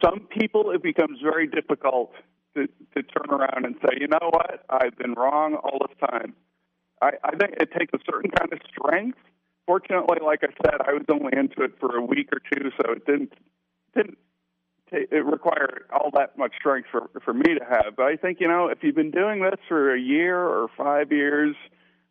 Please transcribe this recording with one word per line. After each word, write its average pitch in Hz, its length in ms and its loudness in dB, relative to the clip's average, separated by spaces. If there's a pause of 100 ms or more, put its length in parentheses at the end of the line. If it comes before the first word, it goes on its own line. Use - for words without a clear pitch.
some 180 160 2
people 214 500 0
it 175 140 -2
becomes 151 360 0
very 156 280 0
difficult 139 640 -2 (420)
to, 143 140 -2 (260)
to - 80 -2
turn 147 260 -6
around 135 380 0
and 123 160 -6
say, 131 180 2
"You 143 60 -2
know 165 240 0
what? 165 400 -2
I've 131 260 0
been 123 180 -4
wrong 147 420 2
all 139 240 -4
this - 180 -6
time." 120 360 -4 (680)
I, 135 80 4 (140)
I - 60 0
think 190 300 0
it - 160 0
takes 170 160 -2
a 131 60 0 (100)
certain - 220 -2
kind - 220 0
of - 160 -8
strength. 175 500 -2 (480)
Fortunately, 175 580 0
like 151 180 2
I 147 100 -2 (120)
said, 147 220 2
I 139 60 2
was 147 160 0
only 147 280 0
into 139 260 0
it 127 180 0
for 123 160 0
a 120 80 0
week 139 280 0
or - 80 -2 (120)
two, - 240 -2
so 113 160 0
it 113 140 -6
didn't, 143 260 0 (640)
didn't 214 220 0 (720)
ta-, 156 200 -4
it 156 140 2
require 151 680 -2
all 143 220 0
that 139 240 0
much 127 200 -4
strength 135 340 -2
for, 117 180 -4 (140)
for - 100 -2
me 156 240 4
to 127 100 -8
have. 107 280 2
But 131 100 2
I 156 100 0
think, 185 240 -4
you 170 80 2
know, 175 200 2
if - 140 -4
you've 147 120 2
been 156 160 2
doing 196 300 0
this 190 260 0
for 139 280 2
a 127 40 0
year 160 400 0
or 117 380 0
five 143 360 0
years 147 440 2 (540)